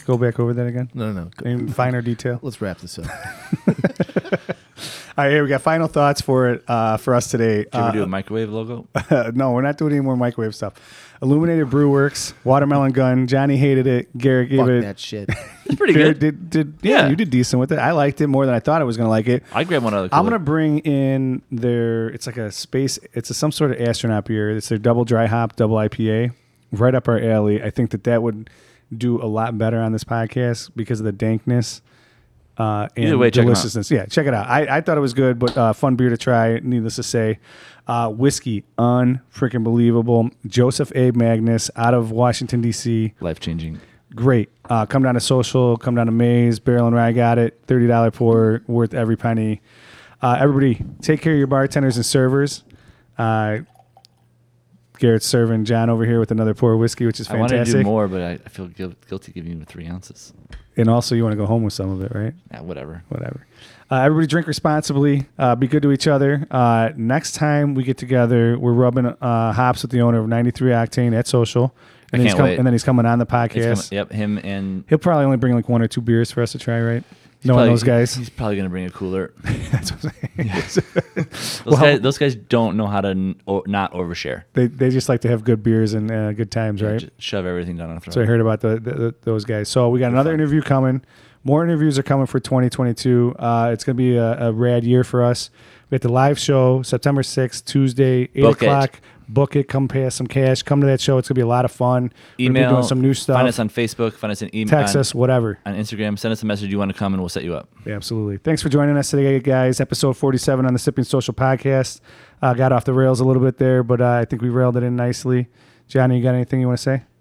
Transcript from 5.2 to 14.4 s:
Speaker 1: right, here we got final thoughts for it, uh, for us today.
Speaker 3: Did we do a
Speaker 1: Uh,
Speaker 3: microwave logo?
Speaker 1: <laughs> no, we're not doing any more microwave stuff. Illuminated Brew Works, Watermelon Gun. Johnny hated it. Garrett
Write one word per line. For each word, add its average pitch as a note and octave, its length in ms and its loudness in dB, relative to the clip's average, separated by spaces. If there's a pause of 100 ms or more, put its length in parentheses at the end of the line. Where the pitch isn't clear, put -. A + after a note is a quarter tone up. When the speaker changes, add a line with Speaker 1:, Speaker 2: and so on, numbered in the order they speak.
Speaker 1:
right, C#3 80 2
here D3 120 4
we C#3 60 0
got C3+ 120 0
final D#3+ 260 0
thoughts C#3+ 320 2
for C3 300 2
it, A#2 180 -4
uh, A2+ 300 0
for B2 180 0
us - 160 0
today. A2+ 400 0
Speaker 3:
Did A#2+ 140 -2
we A#2 80 0
do G#2+ 80 0
a - 20 0
Speaker 1:
Uh, F#2 40 -2
Speaker 3:
microwave G#2 420 -6
logo? A2+ 360 -10 (240)
Speaker 1:
<laughs> A#2+ 240 0
no, C3 200 0
we're B2 80 0
not C#3+ 160 -2
doing D3+ 160 -2
any C#3+ 80 0
more C3 160 -2
microwave A#2 360 -2
stuff. G2+ 200 -10 (480)
Illuminated D3+ 480 2
Brew C#3+ 200 4
Works, C#3 440 0 (100)
Watermelon C#3 480 2
Gun. B2+ 340 2
Johnny C3+ 300 2
hated C3 320 2
it. B2 300 -2
Garrett B2+ 320 2